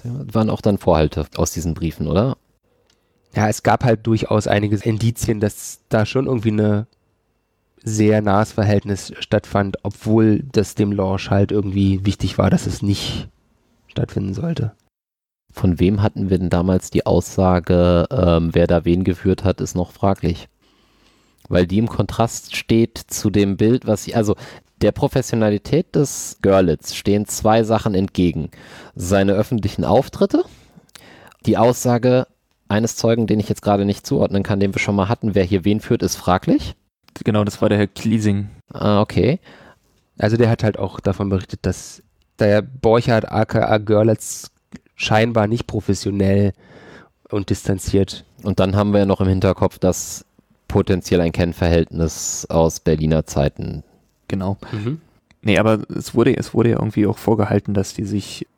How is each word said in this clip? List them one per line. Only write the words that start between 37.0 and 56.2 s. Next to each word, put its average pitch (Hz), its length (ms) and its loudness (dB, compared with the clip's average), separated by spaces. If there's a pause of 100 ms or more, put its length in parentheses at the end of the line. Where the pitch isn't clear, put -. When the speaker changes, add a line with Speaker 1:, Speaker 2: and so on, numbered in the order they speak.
Speaker 3:
Genau, 107 220 2
das 101 160 -6
war 110 80 2
der 104 100 4
Herr 104 80 2
Kliesing. 104 640 -2 (240)
Speaker 1:
Ah, 101 280 2
okay. 110 380 2 (800)
Speaker 2:
Also 107 180 2
der 117 120 4
hat 113 160 0
halt 107 140 0
auch 98 200 -6
davon 101 300 -2
berichtet, 95 340 -4
dass - 400 -6 (360)
der 104 240 4
Borchardt 113 680 2
aka 110 480 0
Görlitz 107 720 0 (460)
scheinbar 110 500 2
nicht 117 200 -4
professionell 98 880 0 (760)
und 104 200 -4
distanziert. - 760 -2 (180)
Speaker 1:
Und 98 180 0
dann 95 140 2
haben 104 180 2
wir 101 80 4
ja 98 60 2
noch 98 140 2
im 95 80 2
Hinterkopf, 92 500 0
dass - 460 -2 (440)
potenziell 92 520 0
ein 85 120 0
Kennverhältnis 82 1160 -2
aus 82 320 2
Berliner 78 460 0
Zeiten. 69 580 -4 (440)
Speaker 3:
Genau. 98 280 -4 (160)
Speaker 2:
Mhm. 117 300 -6 (400)
Speaker 3:
Nee, 101 160 2
aber 110 220 2 (140)
es - 200 -8
wurde, 123 200 4